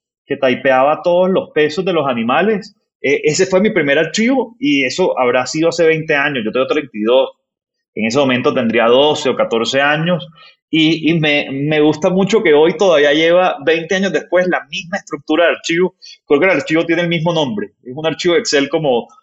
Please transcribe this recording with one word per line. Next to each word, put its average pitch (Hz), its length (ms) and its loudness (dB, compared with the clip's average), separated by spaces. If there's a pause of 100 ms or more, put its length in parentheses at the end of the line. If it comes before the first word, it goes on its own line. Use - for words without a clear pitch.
(240)
que 139 140 -6
typeaba 135 680 2
todos 180 240 2
los 185 220 -2
pesos 151 340 0
de 185 80 -2
los 147 160 0
animales. 139 680 -2 (280)
Eh, 143 220 0
ese 156 200 2
fue 185 160 0
mi 214 100 2
primer 147 280 0
archivo 220 600 -2
y 139 260 0
eso 139 340 -2
habrá 127 260 0
sido 160 240 -2
hace 165 180 0
veinte 156 280 0
años. 139 280 -2
Yo 104 100 -6
tengo 131 140 0
treinta 143 280 -4
y 104 80 -6
dos. 123 300 2 (640)
En 110 120 -4
ese 117 120 -2
momento 131 360 0
tendría 117 320 0
doce 139 420 2
o 120 80 -2
catorce 113 460 -2
años. 160 440 -2 (460)
Y, 160 380 2
y 170 80 0
me, 147 320 0
me 147 300 -2
gusta 151 300 2
mucho 196 340 0
que 151 100 4
hoy 160 220 4
todavía 147 360 4
lleva 165 440 2 (100)
veinte 165 300 -2
años 190 160 -2
después 175 340 -2
la 151 240 -2
misma 180 280 -10
estructura 156 480 -2
de 151 40 4
archivo. 170 460 -4 (300)
Creo 147 120 2
que 180 80 2
el 190 60 2
archivo 160 340 -2
tiene 165 160 0
el 170 60 -2
mismo 170 240 -2
nombre. 117 400 -4 (100)
Es 127 100 -16
un 156 140 -8
archivo 170 280 0
de 151 60 4
Excel 139 280 0
como 139 400 -2 (140)